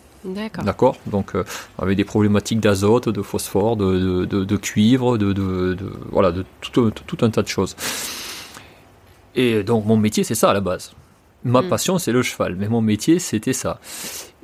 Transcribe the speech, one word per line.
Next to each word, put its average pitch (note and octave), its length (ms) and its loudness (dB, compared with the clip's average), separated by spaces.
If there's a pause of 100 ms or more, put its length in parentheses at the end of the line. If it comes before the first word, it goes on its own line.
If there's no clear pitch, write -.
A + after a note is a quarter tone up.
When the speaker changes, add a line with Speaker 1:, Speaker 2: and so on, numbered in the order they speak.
(240)
Speaker 1:
D'accord. G3+ 420 -8
Speaker 2:
D'accord. A#2+ 320 0 (100)
Donc, G2+ 280 -4
euh, F2+ 80 -2 (360)
avec F#2+ 180 0
des G2 60 2
problématiques G#2 560 2
d'azote, G#2 500 2
de G#2 140 -2
phosphore, G2+ 520 -2
de, F#2+ 220 2
de, F#2 280 0
de, G2 180 0
de G2+ 140 -2
cuivre, B2 600 2
de, G2+ 160 2
de, F#2 400 0
de, F#2+ 180 -8 (200)
voilà, F#2 200 4
de F#2+ 140 -4 (160)
tout, A#2 300 2
tout, - 160 -10
tout D3+ 180 -2
un G#2+ 60 4
tas G#2+ 100 0
de F#2+ 60 -2
choses. - 280 -4 (1600)
Et A#2 280 2
donc, A2 220 0
mon A2 120 4
métier, G#2+ 260 2
c'est A2+ 120 -2
ça F#3 140 4
à A2 40 4
la G2 80 2
base. F2+ 300 -4 (520)
Ma B2 200 4
Speaker 1:
Hmm. F#3 60 -2
Speaker 2:
passion, F3 280 0
c'est D#3+ 140 -2
le B2 100 4
cheval, F2+ 340 -2
mais G2+ 120 -4
mon A#2 140 2
métier, A2 360 4
c'était B2+ 360 -2
ça. F2 260 -4 (640)